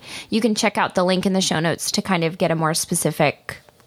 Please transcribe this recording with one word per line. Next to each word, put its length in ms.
You 100
can 140
check 240
out 160
the 100
link 220
in 80
the 80
show 180
notes 300
to 100
kind 240
of 140
get 120
a 60
more 160
specific, 840